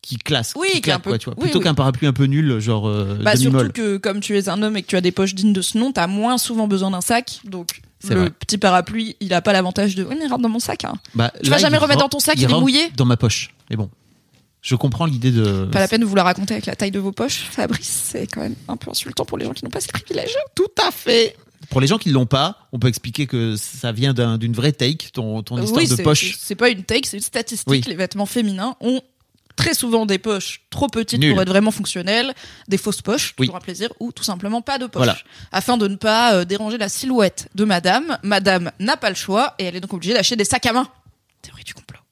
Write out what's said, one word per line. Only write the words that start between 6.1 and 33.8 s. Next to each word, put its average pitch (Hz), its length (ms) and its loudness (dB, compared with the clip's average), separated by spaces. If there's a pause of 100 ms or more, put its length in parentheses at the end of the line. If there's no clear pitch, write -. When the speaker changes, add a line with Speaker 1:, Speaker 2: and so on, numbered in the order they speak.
Speaker 2:
souvent 226 280 -2
besoin 190 220 0
d'un 185 120 -4
sac, 240 420 -2
donc 185 380 -12 (180)
Speaker 1:
C'est 196 160 -2
Speaker 2:
le 185 60 4
Speaker 1:
vrai. 180 100 2
Speaker 2:
petit - 260 -4
parapluie, 196 600 0
il 190 160 -4
a 175 80 2
pas 208 100 2
l'avantage 190 400 0
de, 190 100 -4
oui, 240 140 -6
mais 311 80 -4
il - 40 -4
rentre 247 120 0
dans 233 80 2
mon 220 100 -2
sac, - 260 -6
hein. - 80 -6 (200)
Speaker 1:
Bah, 117 180 0 (120)
Speaker 2:
Tu 269 80 4
Speaker 1:
là, 285 60 6
Speaker 2:
vas 285 40 4
jamais 302 160 6
Speaker 1:
il - 40 4
Speaker 2:
remettre 285 200 4
Speaker 1:
rentre, 277 140 2
Speaker 2:
dans - 20 -4
ton 277 60 -2
sac, 302 140 4
Speaker 1:
il 254 40 4
Speaker 2:
il - 40 6
est - 20 4
Speaker 1:
rentre - 140 4
Speaker 2:
mouillé. 285 360 4
Speaker 1:
dans 131 80 4
ma 123 120 6
poche, - 360 0 (160)
mais 113 60 -4
bon, 107 160 -6 (720)
je - 120 0
comprends 135 300 0
l'idée 131 260 0
de 101 400 2
Speaker 2:
Pas 196 80 2
la 190 80 4
peine 220 140 2
de 233 40 2
vous 196 100 -2
la 190 80 6
raconter 190 320 0
avec 214 100 -6
la - 100 -6
taille 202 140 -4
de 196 100 -4
vos 196 120 -4
poches, 247 400 -4
Fabrice, - 600 -4
c'est - 140 -6
quand - 160 -10
même 92 140 -6 (140)
un - 80 -6
peu - 120 -12
insultant - 360 -6
pour - 120 -8
les - 80 -6
gens - 80 -6
qui - 120 -12
n'ont 254 60 -10
pas 403 100 -6
ces - 100 -8
privilèges. - 420 -6 (220)
Speaker 1:
Tout 359 80 2 (200)
à - 60 2
fait. 233 460 0 (340)
Pour 131 100 2
les 131 60 4
gens 196 140 2
qui - 100 -2
l'ont 131 160 4
pas, 139 460 0
on 127 80 -6
peut 113 80 2
expliquer 127 400 -2
que 113 280 -2
ça - 360 -8
vient 131 240 0
d'un, 117 240 2
d'une 117 140 -2
vraie 120 180 2
take, 143 420 -2
ton, 110 300 -4
ton 123 160 -6
Speaker 2:
Euh, - 40 -2
Speaker 1:
histoire 233 200 2
Speaker 2:
oui, - 40 2
Speaker 1:
de 123 80 4
Speaker 2:
c'est, 113 60 -2
Speaker 1:
poche. 151 380 2
Speaker 2:
c'est, - 80 -12
c'est 208 80 -6
pas 247 140 2
une 190 140 -2
take, 254 240 -2
c'est - 100 -8
une 202 60 -6
statistique. 233 460 -6
Speaker 1:
Oui. 135 160 4
Speaker 2:
Les 196 100 -6
vêtements 185 300 -4
féminins 214 560 -2
ont 254 180 0 (560)
très - 200 0
souvent 226 320 2
des 196 100 2
poches 196 440 -6 (100)
trop - 160 -2
petites 226 320 -2
Speaker 1:
Nul. - 140 6
Speaker 2:
pour 190 80 4
être 185 80 0
vraiment 202 220 4
fonctionnelles, 208 600 -2 (340)
des 190 100 0
fausses 202 240 -4
poches, - 360 -2
Speaker 1:
Oui. 131 80 2
Speaker 2:
toujours 165 120 -6
un 170 40 -12
plaisir, 190 280 -8 (100)